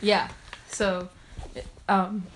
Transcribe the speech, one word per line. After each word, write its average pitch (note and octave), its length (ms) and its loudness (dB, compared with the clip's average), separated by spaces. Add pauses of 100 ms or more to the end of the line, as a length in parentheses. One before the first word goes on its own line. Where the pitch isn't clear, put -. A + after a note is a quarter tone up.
Yeah. G3+ 280 4 (400)
So, F#3 400 -2 (800)
um, F#3+ 360 2 (100)